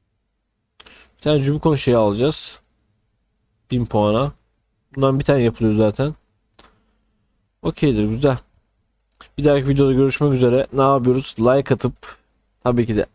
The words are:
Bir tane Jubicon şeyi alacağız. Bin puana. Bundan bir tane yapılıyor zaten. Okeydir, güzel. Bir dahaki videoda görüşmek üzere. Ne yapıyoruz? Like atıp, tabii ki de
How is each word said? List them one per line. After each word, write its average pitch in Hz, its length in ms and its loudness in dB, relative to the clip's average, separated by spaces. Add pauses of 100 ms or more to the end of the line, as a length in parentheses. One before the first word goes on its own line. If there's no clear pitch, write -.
(1160)
Bir - 40 -20
tane 147 180 0
Jubicon 147 360 0
şeyi 120 220 0
alacağız. 110 640 -2 (1120)
Bin 123 140 -2
puana. 110 460 -2 (640)
Bundan 135 240 0
bir 143 40 -4
tane 139 180 2
yapılıyor 113 340 0
zaten. 110 400 -2 (1500)
Okeydir, 135 420 0
güzel. 123 340 0 (1000)
Bir 143 60 -6
dahaki 143 240 2
videoda 139 260 2
görüşmek 135 400 0
üzere. 127 400 2
Ne 135 80 0
yapıyoruz? 135 580 0
Like 131 340 2
atıp, - 440 -8 (460)
tabii 120 220 0
ki 110 120 -2
de 98 180 0